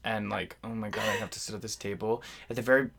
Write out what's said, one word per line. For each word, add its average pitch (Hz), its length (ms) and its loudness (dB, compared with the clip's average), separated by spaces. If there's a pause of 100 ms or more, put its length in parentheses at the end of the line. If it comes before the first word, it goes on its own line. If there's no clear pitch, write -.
and 107 280 0
like, 95 340 -4
"Oh 110 60 -6
my 110 180 -4
God, 107 160 -2
I 104 140 2
have 104 120 -4
to - 100 -10
sit - 140 -8
at 98 80 -8
this 110 140 -6
table." 107 460 0 (260)
At 117 80 -4
the 123 60 -2
very, 131 360 6